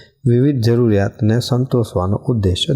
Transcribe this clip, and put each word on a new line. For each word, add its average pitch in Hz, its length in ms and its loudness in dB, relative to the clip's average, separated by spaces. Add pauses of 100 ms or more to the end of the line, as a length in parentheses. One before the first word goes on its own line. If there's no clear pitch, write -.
(260)
વિવિધ 127 380 2
જરૂરિયાતને 110 760 2
સંતોષવાનો 120 800 -2
ઉદ્દેશ 98 480 -2 (100)